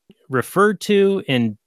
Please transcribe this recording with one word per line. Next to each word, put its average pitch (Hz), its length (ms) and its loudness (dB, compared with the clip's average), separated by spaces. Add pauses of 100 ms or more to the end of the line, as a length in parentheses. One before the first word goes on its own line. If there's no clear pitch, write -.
(300)
referred 185 520 0
to 196 460 2
in 117 380 0